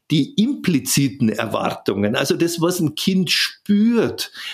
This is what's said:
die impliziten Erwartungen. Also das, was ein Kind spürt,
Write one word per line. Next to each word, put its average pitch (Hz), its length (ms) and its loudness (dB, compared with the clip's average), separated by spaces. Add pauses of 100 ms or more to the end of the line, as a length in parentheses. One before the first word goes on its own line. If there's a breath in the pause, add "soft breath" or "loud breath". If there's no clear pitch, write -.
(120)
die 151 240 0
impliziten 147 920 0
Erwartungen. 104 840 -2
Also 139 200 0
das, 170 260 -2
was 175 180 0
ein 156 160 0
Kind 190 360 0
spürt, - 1000 0 (220 loud breath)